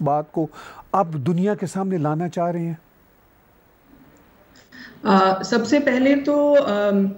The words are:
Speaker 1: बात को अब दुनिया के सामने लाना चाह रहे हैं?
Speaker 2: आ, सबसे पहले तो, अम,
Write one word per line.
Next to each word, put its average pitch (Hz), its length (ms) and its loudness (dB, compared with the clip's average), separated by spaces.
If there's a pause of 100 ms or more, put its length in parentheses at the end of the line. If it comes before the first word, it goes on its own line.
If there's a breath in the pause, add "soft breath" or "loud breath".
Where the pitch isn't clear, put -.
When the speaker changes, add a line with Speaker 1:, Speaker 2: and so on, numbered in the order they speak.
Speaker 1:
बात 151 300 -2
को 156 180 -4 (440 loud breath)
अब 170 200 0
दुनिया 175 400 0
के 196 120 -4
सामने 190 320 -4
लाना 156 300 -2
चाह 175 220 -2
रहे 170 140 -4
हैं? 165 140 -6 (2250 loud breath)
Speaker 2:
आ, 190 360 4
सबसे 240 360 2
पहले 269 380 2
तो, 294 360 2
अम, 202 640 2